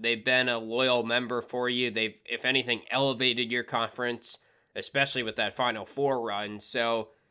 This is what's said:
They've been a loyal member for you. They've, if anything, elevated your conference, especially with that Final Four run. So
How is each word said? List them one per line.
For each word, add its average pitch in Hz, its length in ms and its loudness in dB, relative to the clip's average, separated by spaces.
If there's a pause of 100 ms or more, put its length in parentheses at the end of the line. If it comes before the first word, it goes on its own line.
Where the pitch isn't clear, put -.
They've 113 240 0
been 127 240 4
a 120 100 0
loyal 120 460 2
member 120 360 0
for 123 280 -2
you. 123 240 0
They've, 110 320 -2
if 117 200 -6
anything, 123 460 0
elevated 123 600 2
your 120 100 0
conference, 117 760 -4 (360)
especially 135 480 -2
with 110 140 -4
that 104 180 0
Final 113 320 0
Four 135 360 0
run. 104 360 -4
So 117 520 0 (200)